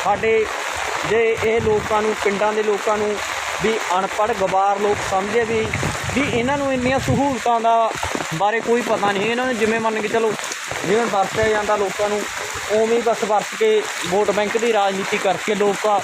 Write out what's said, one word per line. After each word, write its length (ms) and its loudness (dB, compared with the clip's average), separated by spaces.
ਸਾਡੇ 420 2
ਜੇ 360 2
ਇਹ 160 2
ਲੋਕਾਂ 400 0
ਨੂੰ, 120 0
ਪਿੰਡਾਂ 300 2
ਦੇ 100 0
ਲੋਕਾਂ 340 0
ਨੂੰ 180 0
ਵੀ 100 2
ਅਨਪੜ੍ਹ 440 0
ਗਵਾਰ 380 2
ਲੋਕ 180 0
ਸਮਝੇ 340 0
ਵੀ, 220 0
ਵੀ 160 0
ਇਹਨਾਂ 280 0
ਨੂੰ 160 0
ਇੰਨੀਆਂ 260 0
ਸਹੂਲਤਾਂ 600 0
ਦਾ 300 4
ਬਾਰੇ 260 0
ਕੋਈ 220 2
ਪਤਾ 300 0
ਨਹੀਂ। 200 0
ਇਹਨਾਂ 140 0
ਨੂੰ 120 -2
ਜਿਵੇਂ 220 0
ਮੰਨ 220 -2
ਕੇ 60 -2
ਚਲੋ 240 0
ਜਿਵੇਂ 200 2
ਵਰਤਿਆ 420 0
ਜਾਂਦਾ 280 2
ਲੋਕਾਂ 340 0
ਨੂੰ, 120 -2
ਉਵੇਂ 260 4
ਹੀ 40 2
ਬਸ 220 0
ਵਰਤ 360 0
ਕੇ 220 4
ਵੋਟ 240 2
ਬੈਂਕ 260 0
ਦੀ 160 2
ਰਾਜਨੀਤੀ 440 0
ਕਰਕੇ 380 0
ਲੋਕ 320 2